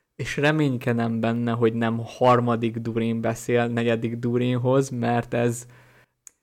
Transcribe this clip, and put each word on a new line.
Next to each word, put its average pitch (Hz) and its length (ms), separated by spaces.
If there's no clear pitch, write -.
és - 220
reménykedem 127 840
benne, 117 320
hogy 113 220
nem 113 300
harmadik 120 760
Durin 113 440
beszél 117 460
negyedik 117 480
Durinhoz, 123 720
mert 120 440
ez, 120 340